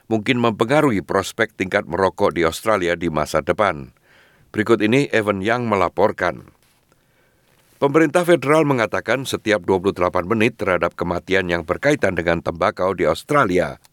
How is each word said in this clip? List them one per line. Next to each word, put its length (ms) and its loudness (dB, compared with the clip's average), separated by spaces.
mungkin 320 -2
mempengaruhi 640 0
prospek 480 -2
tingkat 320 -2
merokok 480 0
di 160 0
Australia 480 0
di 160 -4
masa 320 -2
depan. 480 -2
Berikut 240 2
ini 320 2
Evan 320 0
Young 240 -2
melaporkan. 800 0
Pemerintah 400 2
federal 400 4
mengatakan 640 0
setiap 400 -2
dua 160 2
puluh 160 2
delapan 320 0
menit 320 0
terhadap 320 0
kematian 560 -2
yang 160 -2
berkaitan 480 0
dengan 240 0
tembakau 560 -2
di 80 -2
Australia. 800 0